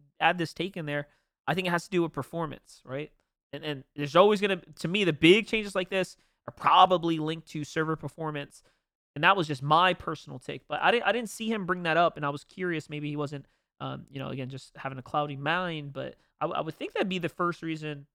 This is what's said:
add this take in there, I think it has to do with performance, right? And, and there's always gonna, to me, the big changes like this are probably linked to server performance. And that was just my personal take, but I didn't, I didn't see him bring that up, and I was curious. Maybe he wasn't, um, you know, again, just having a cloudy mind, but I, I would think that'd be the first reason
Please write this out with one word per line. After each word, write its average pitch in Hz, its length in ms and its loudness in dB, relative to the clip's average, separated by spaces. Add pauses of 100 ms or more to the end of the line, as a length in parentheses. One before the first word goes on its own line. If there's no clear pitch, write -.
(200)
add 170 180 4
this 165 160 -2
take 185 240 -6
in 160 80 -8
there, 147 220 -4 (400)
I 139 60 0
think 185 140 0
it 170 40 0
has 170 140 -2
to - 40 -20
do 175 140 2
with 156 100 -2
performance, 147 720 -8
right? 139 260 -10 (400)
And, 147 140 -12
and 143 180 -8 (120)
there's 143 200 -6
always 208 240 8
gonna, 196 220 -2 (180)
to 170 80 -4
me, 196 160 0
the 170 100 4
big 185 340 6
changes 208 280 -4
like 185 140 -2
this 190 260 -2 (320)
are - 60 -14
probably 170 640 6
linked 156 300 -6
to 151 140 -6
server 160 320 -2
performance. 151 680 -10 (520)
And 147 80 -2
that 196 140 6
was 156 100 0
just 139 140 -6
my 165 320 4
personal 151 460 -8
take, - 280 -12
but - 140 -4
I 175 80 4
didn't, 233 160 2
I 202 60 2
didn't 226 180 -2
see 220 220 -8
him 202 160 -4
bring 180 160 -2
that 160 140 2
up, 165 200 4
and 147 80 -6
I 143 40 0
was 143 140 -8
curious. 175 460 -6
Maybe 147 200 -6
he 147 60 -6
wasn't, 147 300 -6 (340)
um, 135 300 -10
you 139 80 -14
know, 135 120 -8
again, 131 200 -8
just - 260 -16
having 135 220 -8
a 127 60 -14
cloudy 147 320 -4
mind, 151 580 -4
but 131 220 -10 (260)
I, 156 60 -2
I - 140 -2
would 160 140 -6
think 349 180 -10
that'd 247 160 0
be 185 100 -2
the 165 100 -2
first 170 320 -2
reason 151 540 -8